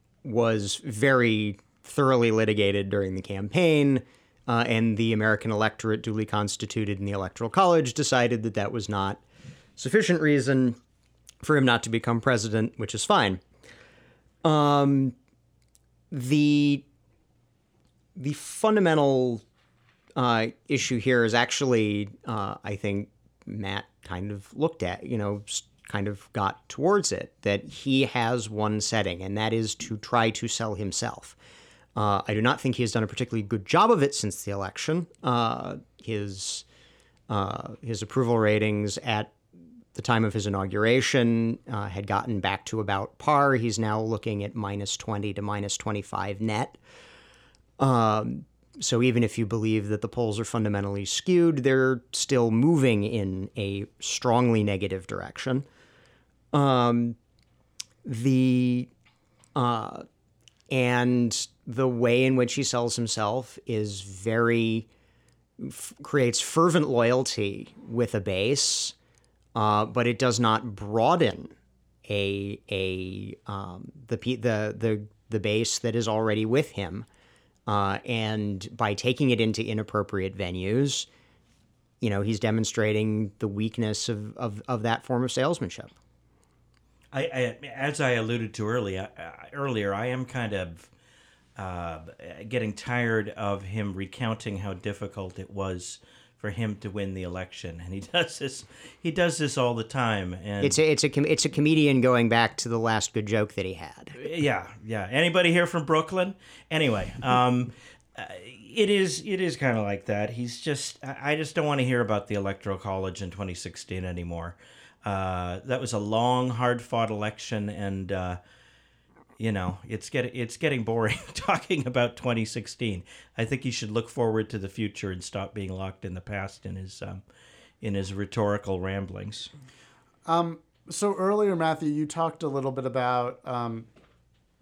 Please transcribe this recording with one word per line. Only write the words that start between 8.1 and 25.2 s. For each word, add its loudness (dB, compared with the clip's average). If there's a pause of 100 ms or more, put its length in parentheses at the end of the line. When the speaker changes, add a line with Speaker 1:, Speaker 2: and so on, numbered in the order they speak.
Speaker 1:
that -4
that -2
was -4
not -2 (540)
sufficient 2
reason 4 (720)
for 4
him 6
not 6
to -6
become 0
president, 2
which -6
is -4
fine. 4 (1080)
Um, 4 (1000)
the, 4 (1300)
the -4
fundamental, 4 (720)
uh, 4 (200)
issue 0
here 4
is 4
actually, 2 (180)
uh, -4
I -6
think -4 (360)
Matt -6 (160)
kind -8
of -12
looked -2
at, -6
you -4
know, -4